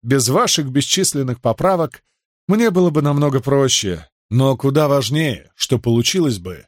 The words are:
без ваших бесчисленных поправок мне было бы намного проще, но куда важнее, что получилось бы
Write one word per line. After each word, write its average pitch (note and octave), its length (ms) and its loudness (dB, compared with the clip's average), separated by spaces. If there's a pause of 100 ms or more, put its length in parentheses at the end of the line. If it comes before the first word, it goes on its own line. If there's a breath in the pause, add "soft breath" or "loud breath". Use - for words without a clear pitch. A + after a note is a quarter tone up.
без A#2+ 260 0
ваших D#3+ 400 0
бесчисленных C#3 720 -2
поправок E3 640 -2 (420)
мне A3 240 2
было F3+ 200 2
бы D3+ 100 0
намного C#3+ 400 0
проще, B2+ 640 0 (220)
но C3 260 2
куда C#3 320 0
важнее, C#3 680 -2
что - 240 -2
получилось A#2+ 600 0
бы F2 300 -14